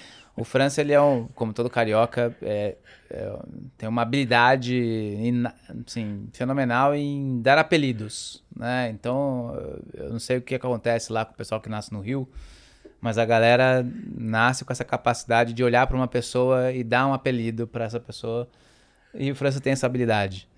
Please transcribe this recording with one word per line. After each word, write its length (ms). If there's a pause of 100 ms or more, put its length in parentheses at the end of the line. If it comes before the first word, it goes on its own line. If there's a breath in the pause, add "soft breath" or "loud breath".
(360 loud breath)
o 80
França, 380
ele 100
é 80
um, 340
como 200
todo 160
carioca, 720
é, 340 (340 soft breath)
é, 220 (460)
tem 100
uma 140
habilidade 720
ina-, 800 (320)
assim, 480
fenomenal 600
em 460
dar 160
apelidos, 880 (100)
né? 360
Então, 680 (380)
eu 160
não 80
sei 180
o 60
que 120
acontece 560
lá 140
com 80
o 40
pessoal 220
que 120
nasce 200
no 100
Rio, 280 (720 soft breath)
mas 180
a 80
galera 600 (300)
nasce 480
com 80
essa 120
capacidade 680
de 100
olhar 240
pra 100
uma 120
pessoa 640
e 100
dar 240
um 60
apelido 540
pra 180
essa 160
pessoa. 480 (680)
E 160
o 40
França 260
tem 140
essa 120
habilidade, 720